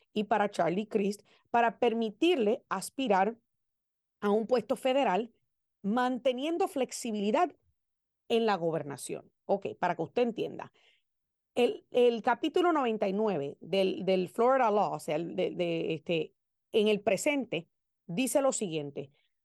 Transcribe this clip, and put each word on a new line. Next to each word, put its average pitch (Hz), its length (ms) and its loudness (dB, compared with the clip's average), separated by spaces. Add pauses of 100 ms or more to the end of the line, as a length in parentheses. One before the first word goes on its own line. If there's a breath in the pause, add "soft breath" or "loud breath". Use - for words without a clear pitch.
(120)
y 208 120 -2
para 208 260 0
Charlie 185 360 0
Crist, 202 360 -2 (280 soft breath)
para 233 280 2
permitirle 233 880 0
aspirar 196 680 0 (840)
a 208 100 0
un 214 160 2
puesto 240 300 0
federal, 240 560 0 (500)
manteniendo 254 840 -2
flexibilidad 233 840 0 (800)
en 226 180 2
la 202 100 2
gobernación. 151 720 -6 (160)
Ok, 202 220 -2 (100)
para 175 180 0
que 165 60 -6
usted 240 200 -2
entienda. - 500 -4 (800 soft breath)
El, - 360 0
el 240 320 4
capítulo 320 500 2
noventa 226 360 0
y 185 40 0
nueve 190 480 -2
del, 190 440 -2
del 185 240 0
Florida 247 420 2
Law, 190 240 2
o 156 60 -8
sea, 151 160 -4
el 170 200 -6
de, 170 160 0
de, 165 420 -2
este, 165 400 -4 (380)
en 214 160 4
el 208 120 2
presente, 220 680 -2 (380)
dice 254 360 0
lo 269 100 2
siguiente, 147 600 -6 (320)